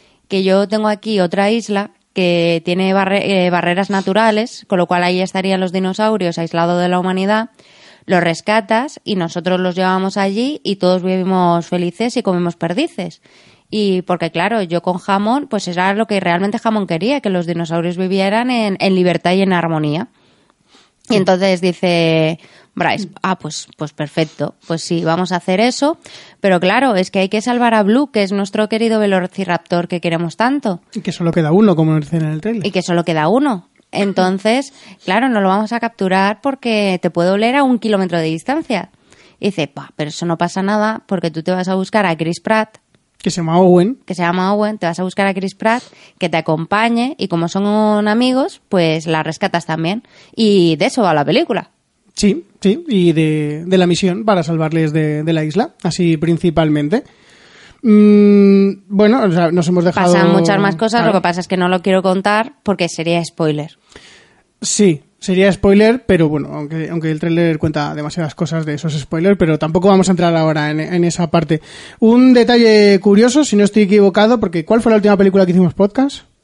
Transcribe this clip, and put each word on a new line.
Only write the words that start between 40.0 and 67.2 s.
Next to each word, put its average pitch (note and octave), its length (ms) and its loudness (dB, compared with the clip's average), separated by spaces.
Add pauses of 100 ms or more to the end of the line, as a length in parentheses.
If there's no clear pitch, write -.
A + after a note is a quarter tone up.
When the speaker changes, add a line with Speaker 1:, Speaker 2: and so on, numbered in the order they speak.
Speaker 1:
eso F3 180 -8
no E3 100 -2
pasa F3 240 -4
nada G#3+ 460 -2
porque F3 240 -4
tú D#3+ 100 -8
te F#3 100 -4
vas F#3 180 -2
a F#3+ 60 -2
buscar F#3+ 300 -2
a E3 100 0
Chris E3 240 -6
Pratt". A3 380 -2 (440)
Speaker 2:
Que F3 100 -4
se - 60 -6
llama E3 200 0
Owen. F3+ 480 4
Speaker 1:
Que F3 100 -8
se F3 60 -6
llama F#3 320 0
Owen, G#3 240 -2
te F3+ 80 -6
vas E3+ 140 -4
a F#3 40 -2
buscar G3 240 -2
a G3 60 -2
Chris F#3+ 220 -6
Pratt, A3+ 260 -2 (380)
que D3+ 80 -2
te D#3 80 -4
acompañe, A3 840 -2
y F#3+ 120 -6
como E3+ 180 -2
son G#3 600 0
amigos, B3+ 580 0
pues D#3+ 400 0
la D#3+ 160 -2
rescatas E3 420 -4
también. E3 380 -4 (320)
Y G3 400 4
de F3+ 120 0
eso B3+ 160 0
va E3+ 100 2
la D3 100 2
película. G#3 460 -2 (460)
Speaker 2:
Sí, G#3 280 0 (160)
sí, B3 300 0
y F3 240 2
de, D#3 520 -2
de F#3 120 0
la F3+ 100 4
misión F#3 380 -2
para F#3 180 2
salvarles D#3+ 480 -2
de, D3+ 320 -2
de E3 80 -2
la D#3 140 0
isla, F#3 240 -2 (140)
así E3 340 0
principalmente. D#3+ 880 0 (760)
Mm, G3+ 880 6 (180)
bueno, G#3+ 340 2
o F#3+ 80 2
sea, E3+ 200 2
nos F3 180 0
hemos F3+ 160 2
dejado F3+ 260 2
Speaker 1:
Pasan F#3 220 4
muchas F3+ 260 2
más G3 160 0
cosas, A3 240 0
Speaker 2:
Claro. G#3 140 2
Speaker 1:
lo F#3 60 2
que - 40 -14
pasa F3 160 -2
es F3 80 -6
que F#3+ 80 -2
no F3+ 140 0
lo F#3 120 0
quiero F#3+ 220 2
contar G3+ 600 0
porque F3 260 -2
sería E3+ 340 -2
spoiler. D#3 540 -4 (840)
Speaker 2:
Sí, F#3+ 400 0 (180)
sería F#3+ 320 2
spoiler, G#3 540 4
pero E3 240 2
bueno, C#3+ 240 -4
aunque, D3+ 360 -8
aunque D#3+ 220 -4
el D#3 80 -4
tráiler E3 400 0